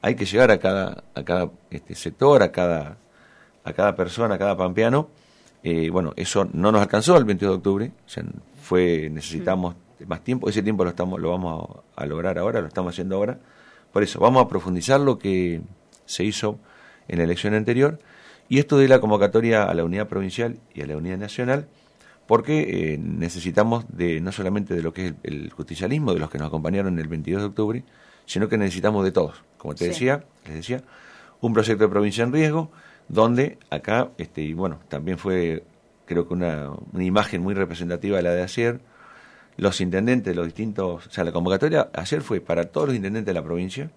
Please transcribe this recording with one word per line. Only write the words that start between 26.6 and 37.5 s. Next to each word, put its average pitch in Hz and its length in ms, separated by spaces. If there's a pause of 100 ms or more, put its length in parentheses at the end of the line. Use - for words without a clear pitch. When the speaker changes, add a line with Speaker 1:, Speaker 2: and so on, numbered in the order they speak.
Speaker 1:
el 78 100
veintidós 82 340
de 104 60
octubre, 107 340 (420)
sino 101 240
que 117 100
necesitamos 98 460
de 95 60
todos. 82 320 (140)
Como 73 180
te 85 100
Speaker 2:
Sí. 87 40
Speaker 1:
decía, 127 360 (200)
les 76 100
decía, 120 280 (580)
un 117 120
proyecto 110 320
de 104 60
provincia 104 340
en 123 80
riesgo, 156 380 (380)
donde 120 500 (120)
acá, 117 480
este, 80 240
y 76 100
bueno, 82 360
también 78 280
fue, 85 480 (400)
creo 85 240
que 87 60
una, 78 360 (220)
una 90 120
imagen 92 380
muy 98 120